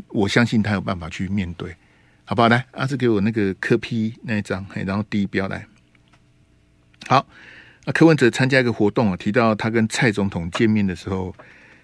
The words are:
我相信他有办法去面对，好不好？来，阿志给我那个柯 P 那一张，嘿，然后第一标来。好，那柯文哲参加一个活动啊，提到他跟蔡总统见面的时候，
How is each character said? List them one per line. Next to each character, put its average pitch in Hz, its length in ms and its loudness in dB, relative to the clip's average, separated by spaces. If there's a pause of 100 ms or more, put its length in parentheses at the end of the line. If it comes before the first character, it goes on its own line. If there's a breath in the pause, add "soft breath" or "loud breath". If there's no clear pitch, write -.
我 101 200 0
相 120 160 4
信 117 180 2
他 104 100 0
有 98 80 0
办 95 180 -6
法 82 100 -10
去 92 200 -8
面 95 260 -2
对， 90 200 -12 (500 soft breath)
好 104 100 -6
不 120 80 4
好？ 117 60 6
来， 120 240 2
阿 135 140 -6
志 139 100 -6
给 123 120 0
我 104 120 2
那 107 100 0
个 104 240 -2
柯 117 240 0
P 113 440 -4
那 110 140 -4
一 101 60 -4
张， 98 240 -8
嘿， 104 180 -8
然 95 120 -4
后 107 120 -2
第 104 140 -2
一 98 40 -2
标 95 220 -4
来。 101 180 -10 (1400)
好， 131 200 2 (580 loud breath)
那 143 80 -6
柯 - 120 4
文 160 120 8
哲 123 140 4
参 131 180 0
加 131 120 4
一 - 20 2
个 120 80 2
活 104 200 2
动 110 200 0
啊， 90 60 -2
提 107 160 -4
到 113 220 4
他 110 160 -4
跟 113 180 2
蔡 - 220 0
总 98 180 0
统 85 220 -4
见 113 180 2
面 107 180 2
的 90 80 -2
时 - 140 -12
候， 92 260 -4 (500 loud breath)